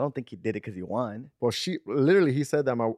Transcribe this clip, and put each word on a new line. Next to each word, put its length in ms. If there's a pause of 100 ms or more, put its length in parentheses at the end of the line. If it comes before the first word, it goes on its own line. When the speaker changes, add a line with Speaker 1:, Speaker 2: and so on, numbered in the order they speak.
Speaker 1:
don't 120
think 140
he 80
did 220
it 20
'cause 160
he 80
won. 560
Speaker 2:
Well, 120
she, 340
literally, 480
he 100
said 220
that 100
my, 220